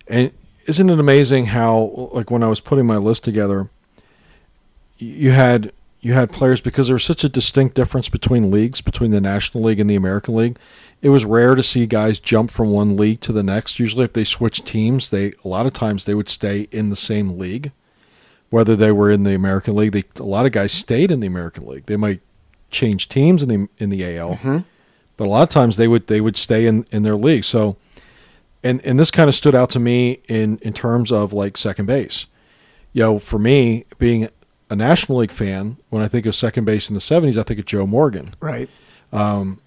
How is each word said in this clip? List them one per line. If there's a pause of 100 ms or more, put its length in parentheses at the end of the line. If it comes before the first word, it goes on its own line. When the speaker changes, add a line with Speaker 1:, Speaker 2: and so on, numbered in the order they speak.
Speaker 1:
And (360)
isn't
it
amazing
how,
like,
when
I
was
putting
my
list
together, (1300)
y-,
you
had, (280)
you
had
players,
because
there
was
such
a
distinct
difference
between
leagues,
between
the
National
League
and
the
American
League. (440)
It
was
rare
to
see
guys
jump
from
one
league
to
the
next.
Usually
if
they
switched
teams,
they, (120)
a
lot
of
times
they
would
stay
in
the
same
league. (800)
Whether
they
were
in
the
American
League,
they, (120)
a
lot
of
guys
stayed
in
the
American
League.
They
might (500)
change
teams
in
the, (100)
in
the
A
L,
Speaker 2:
Mm-hmm. (580)
Speaker 1:
but
a
lot
of
times
they
would,
they
would
stay
in,
in
their
league.
So, (840)
and,
and
this
kinda
stood
out
to
me
in,
in
terms
of,
like,
second
base. (680)
You
know,
for
me, (140)
being (420)
a
National
League
fan, (140)
when
I
think
of
second
base
in
the
seventies,
I
think
of
Joe
Morgan.
Speaker 2:
Right. (420)
Speaker 1:
Um,